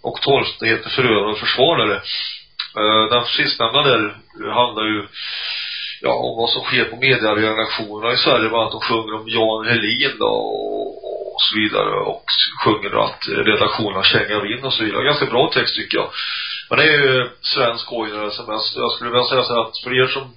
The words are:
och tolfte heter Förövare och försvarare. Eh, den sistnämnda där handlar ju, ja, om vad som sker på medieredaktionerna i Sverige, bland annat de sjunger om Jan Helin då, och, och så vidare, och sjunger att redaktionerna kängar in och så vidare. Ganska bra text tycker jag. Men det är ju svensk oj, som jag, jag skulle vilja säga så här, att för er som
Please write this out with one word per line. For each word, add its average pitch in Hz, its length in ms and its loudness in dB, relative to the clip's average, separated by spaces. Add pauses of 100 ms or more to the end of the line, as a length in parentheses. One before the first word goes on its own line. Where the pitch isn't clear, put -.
och - 200 -6
tolfte 120 440 2
heter 110 240 0
Förövare 107 420 2
och 107 60 -4
försvarare. 123 580 4 (840)
Eh, 107 240 4 (100)
den 120 100 2
sistnämnda 139 580 0
där 123 200 4 (580)
handlar 113 240 0
ju, 104 240 -2 (920)
ja, 127 120 2 (140)
om 120 140 -4
vad 120 100 2
som 127 120 0
sker 123 220 2
på 117 120 -6
medieredaktionerna 110 1160 0
i 127 40 0
Sverige, 120 320 4
bland 113 140 2
annat 107 100 -2
de 113 80 -8
sjunger 110 400 -2
om 110 80 -14
Jan 110 440 0
Helin 117 460 0
då, 110 80 0
och, 104 1080 -4
och - 80 0
så - 180 2
vidare, 101 400 0 (120)
och - 120 -10 (400)
sjunger 85 400 2
att - 240 -6
redaktionerna 104 760 0
kängar 104 500 0
in 131 120 -6
och 127 80 -2
så 113 120 0
vidare. 107 200 -2
Ganska 143 220 2
bra 120 280 2
text - 220 0
tycker - 220 -2
jag. - 120 -2 (580)
Men 123 100 2
det 143 60 4
är 151 140 6
ju 127 300 4 (120)
svensk 120 520 -2
oj, 110 180 -4 (200)
som 98 180 -10
jag, 110 120 -4 (160)
jag 120 160 -2
skulle 120 180 -6
vilja 123 180 2
säga 131 140 2
så 123 120 -2
här, 113 80 2
att - 220 -6
för 127 180 2
er 127 40 4
som 131 180 -4 (120)